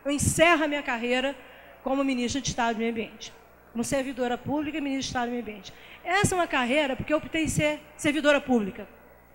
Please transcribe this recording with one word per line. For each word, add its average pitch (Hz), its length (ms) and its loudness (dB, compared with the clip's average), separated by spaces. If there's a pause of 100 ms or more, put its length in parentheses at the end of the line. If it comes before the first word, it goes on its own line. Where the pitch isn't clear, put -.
eu 277 80 -2
encerro 311 540 4
a - 20 -2
minha 294 160 -2
carreira 254 520 0 (480)
como 269 200 0
ministra 247 360 0
de - 100 -4
Estado 233 260 0
do 208 40 -6
Meio 226 120 0
Ambiente, - 420 -10 (380)
como 233 120 -4
servidora 247 540 -2
pública 294 400 -4
e 311 40 -2
ministra 269 200 -2
de - 60 -6
Estado 240 180 -2
do 240 60 -4
Meio 240 100 -4
Ambiente. 208 320 -12 (300)
Essa 381 320 2
é - 20 2
uma 339 100 2
carreira 262 480 0
porque - 160 -6
eu 302 60 4
optei 320 260 -2
em 294 40 0
ser 302 320 0 (180)
servidora 294 420 2
pública. 220 480 0 (480)